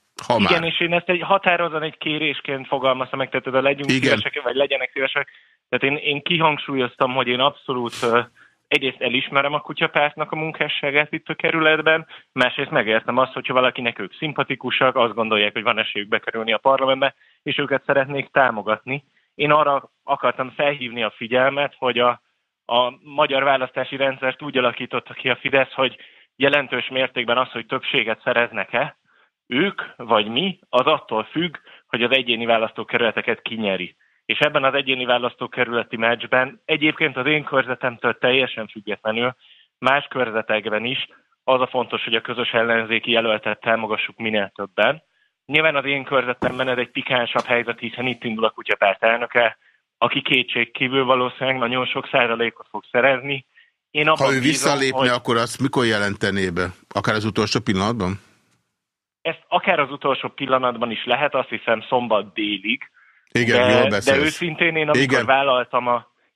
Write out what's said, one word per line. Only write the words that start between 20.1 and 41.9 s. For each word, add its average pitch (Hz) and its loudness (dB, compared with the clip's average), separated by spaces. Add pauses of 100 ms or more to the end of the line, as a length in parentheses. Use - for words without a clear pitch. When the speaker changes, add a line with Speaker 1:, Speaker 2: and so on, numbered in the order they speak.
Speaker 2:
felhívni 127 -2
a 107 -4
figyelmet, 131 0
hogy 123 0
a, 123 2 (440)
a 120 2 (100)
magyar 143 0
választási 131 0
rendszert 131 -2
úgy 143 -6
alakította 123 -2
ki - -4
a 123 2
Fidesz, 135 0
hogy 127 0 (400)
jelentős 135 0
mértékben 123 -2
az, 127 2
hogy 113 -10
többséget 120 -2
szereznek-e, 120 -2 (500)
ők 160 0 (160)
vagy 110 2
mi, 165 -4 (100)
az 123 2
attól 123 0
függ, 160 -4 (320)
hogy 117 -2
az 117 0
egyéni 120 0
választókerületeket 113 0
kinyeri. 98 -4 (300)
És - -2
ebben 147 2
az 131 2
egyéni 131 -2
választókerületi 120 -2
meccsben 120 0
egyébként 151 0
az 127 -4
én 151 0
körzetemtől 127 -2
teljesen 127 0
függetlenül 110 -4 (420)
más 135 2
körzetekben 110 -2
is 135 -6 (360)
az 131 2
a 127 2
fontos, 120 -4